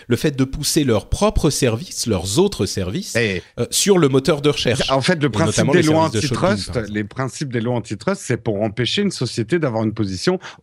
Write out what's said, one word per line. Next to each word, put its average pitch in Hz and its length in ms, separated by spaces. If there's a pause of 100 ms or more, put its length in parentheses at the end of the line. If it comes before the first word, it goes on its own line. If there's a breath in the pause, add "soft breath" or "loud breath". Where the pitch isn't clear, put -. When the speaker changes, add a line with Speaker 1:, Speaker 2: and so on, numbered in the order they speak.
Speaker 1:
le 120 80
fait 156 180
de 131 80
pousser 143 400
leurs 113 260
propres 202 420
services, 127 560
leurs 101 340
autres 196 260
services, 101 480
Speaker 2:
Eh. 104 260 (200 loud breath)
Speaker 1:
euh, 120 100
sur 190 280
le 151 100
moteur 135 320
de 143 80
recherche. 135 420
Speaker 2:
En 135 120
fait, 165 200
le 147 40
Speaker 1:
Et 135 40
Speaker 2:
principe - 280
Speaker 1:
notamment - 140
Speaker 2:
des 175 100
Speaker 1:
les 156 40
Speaker 2:
lois 156 240
Speaker 1:
services 104 40
de 110 200
shopping, 110 140
Speaker 2:
antitrust, 196 240
Speaker 1:
par - 60
exemple. 104 200
Speaker 2:
les 107 60
principes 117 480
des 120 80
lois 120 160
antitrust, 117 480
c'est 120 140
pour 104 220
empêcher 113 420
une 202 100
société 123 480
d'avoir 113 240
une 110 100
position 110 460 (220 loud breath)